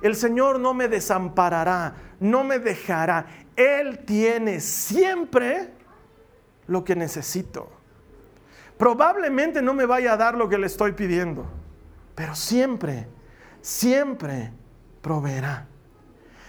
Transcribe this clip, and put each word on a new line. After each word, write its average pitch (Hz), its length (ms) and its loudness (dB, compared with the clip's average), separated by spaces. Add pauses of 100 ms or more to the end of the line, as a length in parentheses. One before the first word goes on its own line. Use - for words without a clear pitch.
el 214 120 4
Señor 240 460 2
no 254 140 0
me 254 160 0
desamparará, 180 1040 0 (240)
no 233 240 2
me 269 160 -2
dejará, 170 680 -2 (280)
Él 277 440 2
tiene 220 600 0
siempre 339 1120 0 (960)
lo 180 160 -2
que 185 140 0
necesito. - 760 -8 (1040)
Probablemente 294 840 4
no 254 120 2
me 269 120 2
vaya 247 260 2
a 220 60 4
dar 226 180 2
lo 226 140 0
que 202 80 2
le 196 100 0
estoy 208 240 0
pidiendo, 175 540 -2 (680)
pero 151 220 -8
siempre, 185 720 0 (540)
siempre 214 880 -2 (500)
proveerá". 139 640 -4 (840)